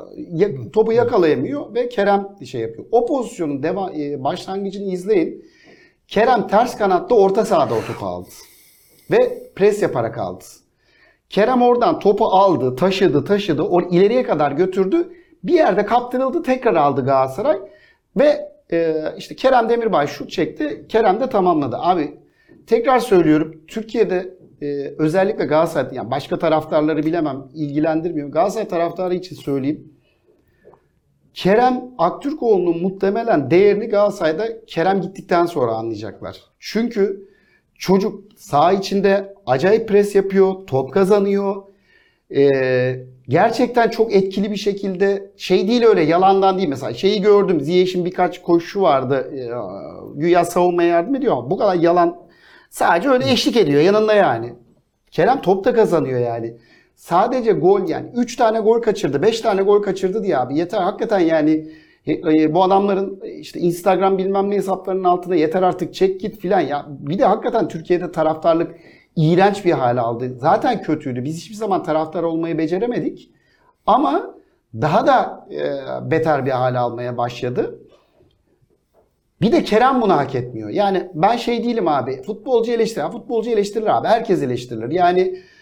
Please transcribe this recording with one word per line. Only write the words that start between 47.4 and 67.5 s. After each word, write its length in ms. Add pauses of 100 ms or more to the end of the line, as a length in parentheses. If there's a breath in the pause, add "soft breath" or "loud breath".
Ziyech'in 440
birkaç 360
koşu 400
vardı, 540
e, 140 (720)
güya 260
savunmaya 440
yardım 260
ediyor 220
ama 120
bu 80
kadar 180
yalan, 500 (440 soft breath)
sadece 400
öyle 220
eşlik 260
ediyor 240
yanında 320
yani. 400 (580)
Kerem 300
top 240
da 80
kazanıyor 460
yani. 380 (380 soft breath)
Sadece 560
gol 380
yani. 260
Üç 200
tane 240
gol 220
kaçırdı, 400
beş 200
tane 200
gol 200
kaçırdı 420
diye 140
abi. 200
Yeter 240
hakikaten 380
yani. 480 (380 loud breath)
He-, 160 (200)
e, 120
bu 100
adamların, 600
e, 80
işte 280
Instagram 580
bilmem 320
ne 60
hesaplarının 480
altına 320
"Yeter 280
artık, 300
çek 280
git." 180
filan 200
ya. 300
Bir 300
de 60
hakikaten 420